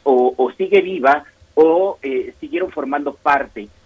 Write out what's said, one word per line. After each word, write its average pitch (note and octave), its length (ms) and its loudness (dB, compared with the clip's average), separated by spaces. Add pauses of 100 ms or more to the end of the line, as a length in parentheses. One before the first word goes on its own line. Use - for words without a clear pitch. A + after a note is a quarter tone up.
o, B2 340 2
o F#3 160 0
sigue F#3+ 280 2
viva D3 440 0 (300)
o, E3 460 4
eh, C3 380 -6
siguieron D#3 320 -6
formando D3 440 -6
parte C3+ 520 -4 (180)